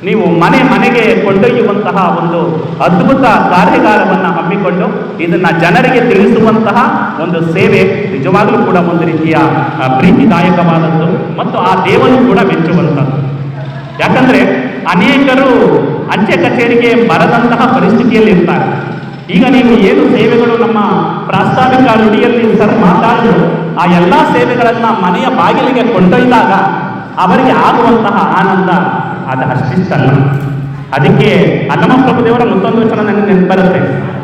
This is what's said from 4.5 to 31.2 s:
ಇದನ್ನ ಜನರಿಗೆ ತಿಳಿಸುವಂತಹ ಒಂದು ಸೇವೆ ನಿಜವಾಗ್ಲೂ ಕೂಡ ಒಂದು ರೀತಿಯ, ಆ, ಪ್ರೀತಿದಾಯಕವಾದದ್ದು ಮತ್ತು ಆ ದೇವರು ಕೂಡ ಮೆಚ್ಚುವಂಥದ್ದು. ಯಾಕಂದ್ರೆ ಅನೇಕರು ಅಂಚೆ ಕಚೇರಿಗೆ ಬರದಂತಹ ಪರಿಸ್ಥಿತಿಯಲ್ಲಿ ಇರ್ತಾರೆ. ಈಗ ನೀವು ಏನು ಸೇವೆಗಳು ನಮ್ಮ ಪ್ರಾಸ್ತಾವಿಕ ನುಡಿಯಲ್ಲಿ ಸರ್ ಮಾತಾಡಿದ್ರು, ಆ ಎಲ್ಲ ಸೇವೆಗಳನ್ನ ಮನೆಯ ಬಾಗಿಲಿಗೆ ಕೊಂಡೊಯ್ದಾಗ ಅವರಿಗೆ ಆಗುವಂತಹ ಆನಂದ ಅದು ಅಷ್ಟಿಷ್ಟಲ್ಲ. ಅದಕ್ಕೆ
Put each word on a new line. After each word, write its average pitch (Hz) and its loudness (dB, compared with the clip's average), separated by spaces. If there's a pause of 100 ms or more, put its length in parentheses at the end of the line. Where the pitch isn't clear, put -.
ಇದನ್ನ 175 0 (140)
ಜನರಿಗೆ 240 2
ತಿಳಿಸುವಂತಹ 220 2 (460)
ಒಂದು 165 -2
ಸೇವೆ - 0
ನಿಜವಾಗ್ಲೂ 196 0
ಕೂಡ 180 0
ಒಂದು 170 0
ರೀತಿಯ, 156 -2 (480)
ಆ, 131 0
ಪ್ರೀತಿದಾಯಕವಾದದ್ದು 170 0
ಮತ್ತು 233 -4
ಆ 185 0
ದೇವರು 240 2
ಕೂಡ 196 2
ಮೆಚ್ಚುವಂಥದ್ದು. 165 -2 (680)
ಯಾಕಂದ್ರೆ 226 2 (560)
ಅನೇಕರು 262 2 (320)
ಅಂಚೆ 202 0
ಕಚೇರಿಗೆ 233 0
ಬರದಂತಹ 233 0
ಪರಿಸ್ಥಿತಿಯಲ್ಲಿ 220 2
ಇರ್ತಾರೆ. 165 0 (400)
ಈಗ - 2
ನೀವು 254 4
ಏನು - 2
ಸೇವೆಗಳು 233 0
ನಮ್ಮ 226 0 (460)
ಪ್ರಾಸ್ತಾವಿಕ 247 2
ನುಡಿಯಲ್ಲಿ 226 2
ಸರ್ 220 2
ಮಾತಾಡಿದ್ರು, 214 0 (160)
ಆ 170 0
ಎಲ್ಲ 180 2 (180)
ಸೇವೆಗಳನ್ನ 240 0
ಮನೆಯ 185 -2
ಬಾಗಿಲಿಗೆ 220 0
ಕೊಂಡೊಯ್ದಾಗ 214 2 (680)
ಅವರಿಗೆ 226 2
ಆಗುವಂತಹ 208 0
ಆನಂದ 190 0 (580)
ಅದು 131 -4
ಅಷ್ಟಿಷ್ಟಲ್ಲ. 139 -2 (840)
ಅದಕ್ಕೆ 175 2 (120)